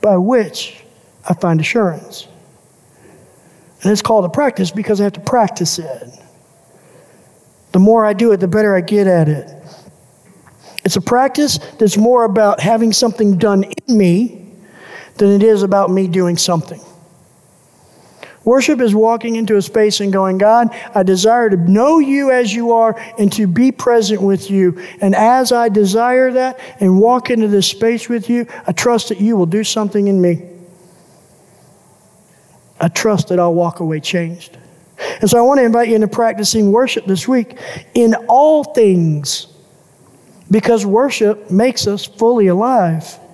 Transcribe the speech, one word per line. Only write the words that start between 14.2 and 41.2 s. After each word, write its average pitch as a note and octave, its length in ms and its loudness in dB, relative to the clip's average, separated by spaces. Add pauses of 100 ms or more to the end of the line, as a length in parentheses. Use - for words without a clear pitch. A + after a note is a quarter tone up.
than G3+ 140 2
it G3+ 120 4
is G#3+ 200 4
about G3 280 0
me F#3+ 160 0
doing F3 300 -2
something. E3 460 -4 (1600)
Worship B3+ 360 2
is A#3 120 2
walking A3+ 440 0
into A3 200 -2
a G3 60 0
space G#3+ 380 0
and G3+ 120 -2
going, F#3+ 240 0
"God, A3 320 2 (280)
I G3 80 2
desire A3 440 2
to G3 80 0
know G#3+ 440 4
you C#4 320 0
as B3 200 0
you A#3 200 -2
are A3+ 240 2 (200)
and G3+ 180 2
to G#3+ 120 0
be A#3 240 2
present A3 500 0
with G3 300 -2
you. F#3 260 2 (240)
And G3 140 2
as A#3+ 380 2
I A#3 160 2
desire A#3 640 0
that B3+ 260 -4 (220)
and F#3 180 4
walk A#3+ 320 2
into A3+ 160 0
this G3+ 220 0
space A3+ 400 -4
with A3+ 200 -6
you, A#3+ 180 -2 (200)
I F3+ 60 -6
trust A#3 380 -2
that F#3+ 100 -6
you A3 160 2
will F3+ 100 2
do G3+ 160 -2
something G#3 460 -2
in G3 120 2
me. F3 220 0 (2500)
I E3+ 80 0
trust - 400 -2
that F3+ 100 -2
I'll F3 160 2
walk E3+ 240 -2
away D#3+ 220 -6
changed." E3+ 580 -8 (640)
And G3+ 100 0
so A#3+ 80 4
I A#3 40 4
want C#4 160 4
to B3+ 60 2
invite A#3 240 0
you A3+ 60 0
into G#3+ 140 2
practicing G#3+ 640 0
worship A#3+ 340 0
this F#3+ 220 -4
week B3+ 300 -2 (360)
in A#3 200 4 (140)
all D4 360 4
things, E3 840 0 (1040)
because A3 340 2
worship G#3+ 640 -2